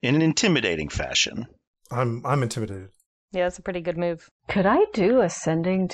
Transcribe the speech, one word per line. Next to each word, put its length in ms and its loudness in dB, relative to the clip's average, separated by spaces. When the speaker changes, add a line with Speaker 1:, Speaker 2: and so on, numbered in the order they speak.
Speaker 1:
in 140 2
an 60 4
intimidating 640 2
fashion. 580 -4
Speaker 2:
I'm, 340 -2
I'm 180 2
intimidated. 480 -6
Speaker 3:
Yeah, 100 0
that's 160 -4
a 40 -20
pretty 180 -6
good 160 -4
move. 280 -4
Speaker 4:
Could 180 0
I 280 4
do 260 4
ascending 760 0